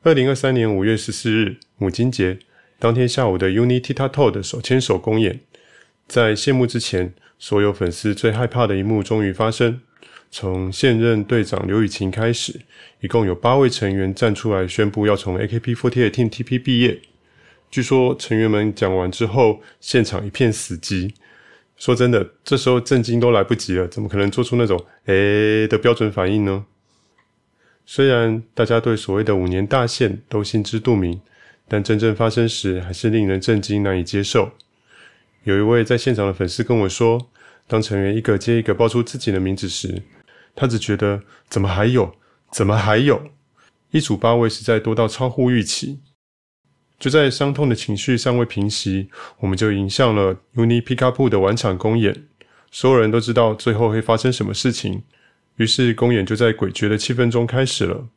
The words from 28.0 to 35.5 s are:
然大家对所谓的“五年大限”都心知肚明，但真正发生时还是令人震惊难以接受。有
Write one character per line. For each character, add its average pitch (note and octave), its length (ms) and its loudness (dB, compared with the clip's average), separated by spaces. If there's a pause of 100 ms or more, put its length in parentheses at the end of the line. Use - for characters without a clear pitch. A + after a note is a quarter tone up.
然 A2+ 360 2 (100)
大 A#2+ 100 0
家 A#2 160 2
对 A2+ 160 0
所 G2 200 -4
谓 G#2+ 80 0
的 G#2 120 2
“五 F2+ 120 0
年 F#2+ 180 0
大 B2 220 2
限” G#2 420 -2
都 G#2 140 -2
心 G#2+ 200 -2
知 A2 160 -6
肚 A#2 160 2
明， F2+ 240 -2 (480)
但 G#2 160 -2
真 A2 140 0
正 G#2+ 180 0
发 A2+ 140 2
生 A2+ 180 0
时 F#2 340 -4
还 F2 120 -10
是 A2 160 -2
令 G#2+ 180 2
人 F#2+ 140 0
震 A2 180 2
惊 G#2 220 -2
难 F#2+ 180 0
以 F2 40 -4
接 G2 200 -4
受。 A#2 280 0 (920)
有 G2 140 0